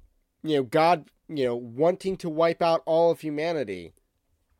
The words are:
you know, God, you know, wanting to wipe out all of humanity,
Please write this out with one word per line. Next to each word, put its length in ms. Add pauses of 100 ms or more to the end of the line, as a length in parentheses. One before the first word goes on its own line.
(440)
you 120
know, 80
God, 460 (200)
you 140
know, 140
wanting 580
to 140
wipe 320
out 240
all 260
of 80
humanity, 720 (680)